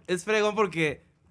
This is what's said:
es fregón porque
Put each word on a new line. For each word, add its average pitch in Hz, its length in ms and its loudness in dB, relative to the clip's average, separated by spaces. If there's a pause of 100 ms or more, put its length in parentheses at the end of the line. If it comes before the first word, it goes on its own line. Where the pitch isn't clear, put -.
es 175 160 -4
fregón 208 320 2
porque 165 480 0 (260)